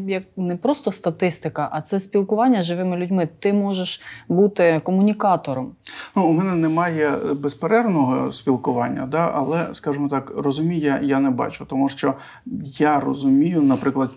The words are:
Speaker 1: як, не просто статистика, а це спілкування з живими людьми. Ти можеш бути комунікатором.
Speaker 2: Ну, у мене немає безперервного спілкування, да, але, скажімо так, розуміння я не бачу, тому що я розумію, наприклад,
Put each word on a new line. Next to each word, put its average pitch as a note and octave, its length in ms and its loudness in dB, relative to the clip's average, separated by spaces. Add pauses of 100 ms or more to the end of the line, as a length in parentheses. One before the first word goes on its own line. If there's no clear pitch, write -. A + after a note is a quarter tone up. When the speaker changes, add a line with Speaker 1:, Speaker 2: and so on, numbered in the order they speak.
Speaker 1:
як, F#3+ 160 -2 (140)
не F3+ 200 -2
просто A#3+ 360 -2
статистика, E3 800 -4
а D#3 80 -4
це G3 200 -4
спілкування G#3 640 2
з E3 40 -2
живими F3+ 300 -2
людьми. F3 320 0 (100)
Ти G3+ 140 0
можеш G3 500 -2 (260)
бути F3 560 4
комунікатором. F#3 880 0 (440)
Speaker 2:
Ну, F#3+ 100 2
у E3 60 4
мене F#3 220 2
немає D#3+ 560 0 (260)
безперервного C#3+ 960 0
спілкування, B2+ 800 -2
да, E3 240 0
але, D#3+ 380 -2
скажімо C#3+ 360 -4
так, C3+ 280 -4
розуміння D3 680 0
я C3+ 180 2
не C#3 100 2
бачу, A#2+ 340 -4
тому C3+ 240 0
що C#3 260 -2 (640)
я D3 220 4
розумію, C#3 640 2
наприклад, C3+ 540 2